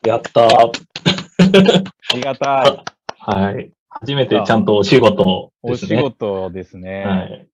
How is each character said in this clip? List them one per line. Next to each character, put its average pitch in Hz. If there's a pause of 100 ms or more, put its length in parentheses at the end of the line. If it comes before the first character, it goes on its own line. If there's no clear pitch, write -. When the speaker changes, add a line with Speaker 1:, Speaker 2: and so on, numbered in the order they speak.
Speaker 1:
や 113
っ 117
た -
ー。 117
Speaker 2:
あ 117 (1400)
り 123
が 135
た 139
い。 - (360)
Speaker 1:
あ、 98
は 98
い。 - (180)
初 -
め 131
て 107
ち 98
ゃ 117
ん 104
と 104
お 101
仕 127
事 98 (120)
で 120
す 104
ね。 113
Speaker 2:
お -
仕 135
事 98
で 92
す 92
ね。 95
Speaker 1:
は 95
い。 -